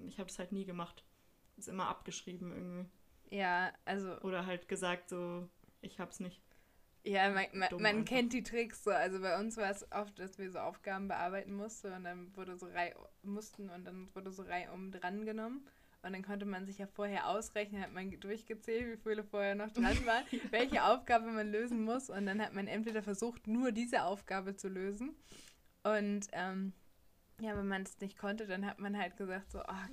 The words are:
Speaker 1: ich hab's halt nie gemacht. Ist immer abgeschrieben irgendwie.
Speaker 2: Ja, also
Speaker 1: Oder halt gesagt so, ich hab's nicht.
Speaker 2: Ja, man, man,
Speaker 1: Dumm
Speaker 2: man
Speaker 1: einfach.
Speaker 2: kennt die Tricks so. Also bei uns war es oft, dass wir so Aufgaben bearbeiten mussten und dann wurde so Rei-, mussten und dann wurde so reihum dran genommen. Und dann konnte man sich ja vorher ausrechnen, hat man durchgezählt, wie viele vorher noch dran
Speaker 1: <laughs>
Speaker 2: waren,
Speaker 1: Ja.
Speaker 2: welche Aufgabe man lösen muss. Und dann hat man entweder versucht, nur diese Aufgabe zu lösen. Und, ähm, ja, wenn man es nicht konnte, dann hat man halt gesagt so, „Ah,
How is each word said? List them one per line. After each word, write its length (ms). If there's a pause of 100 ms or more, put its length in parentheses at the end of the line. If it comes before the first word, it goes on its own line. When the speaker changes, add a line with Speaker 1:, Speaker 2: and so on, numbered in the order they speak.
Speaker 1:
ich 120
hab's 200
halt 120
nie 140
gemacht. 380 (540)
Ist 100
immer 220
abgeschrieben 640
irgendwie. 340 (480)
Speaker 2:
Ja, 380 (140)
also 360
Speaker 1:
Oder 240
halt 220
gesagt 420
so, 380 (340)
ich 200
hab's 180
nicht. 220 (640)
Speaker 2:
Ja, 240
man, 240
man, 160
Speaker 1:
Dumm 120
Speaker 2:
man 160
Speaker 1:
einfach. 120
Speaker 2:
kennt 240
die 100
Tricks 400
so. 80
Also 300
bei 180
uns 180
war 140
es 200
oft, 280
dass 180
wir 140
so 80
Aufgaben 480
bearbeiten 460
mussten 400
und 100
dann 320
wurde 220
so 80
Rei-, 300 (280)
mussten 460
und 160
dann 300
wurde 160
so 120
reihum 480
dran 340
genommen. 400 (380)
Und 100
dann 100
konnte 220
man 200
sich 140
ja 80
vorher 420
ausrechnen, 520
hat 120
man 160 (100)
durchgezählt, 680 (100)
wie 120
viele 140
vorher 320
noch 160
dran 120
Speaker 1:
<laughs> 220
Speaker 2:
waren, 260
Speaker 1:
Ja. 80 (100)
Speaker 2:
welche 340
Aufgabe 440
man 220
lösen 360
muss. 240
Und 160
dann 160
hat 120
man 140
entweder 340
versucht, 460
nur 240
diese 320
Aufgabe 540
zu 100
lösen. 480 (680)
Und, 500
ähm, 400 (640)
ja, 180
wenn 100
man 160
es 160
nicht 200
konnte, 260
dann 220
hat 100
man 200
halt 200
gesagt 340
so, 120
„Ah, 280